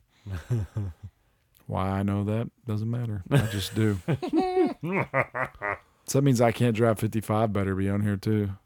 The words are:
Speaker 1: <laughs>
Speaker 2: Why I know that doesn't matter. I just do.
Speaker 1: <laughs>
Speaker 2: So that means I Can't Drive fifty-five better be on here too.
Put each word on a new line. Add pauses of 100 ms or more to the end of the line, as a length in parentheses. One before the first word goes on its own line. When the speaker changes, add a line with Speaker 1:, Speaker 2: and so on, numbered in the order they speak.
(260)
Speaker 1:
<laughs>
Speaker 2:
Why
I
know
that (160)
doesn't
matter.
I
just
do.
Speaker 1:
<laughs> (1300)
Speaker 2:
So
that
means
I
Can't
Drive
fifty-five
better
be
on
here
too. (160)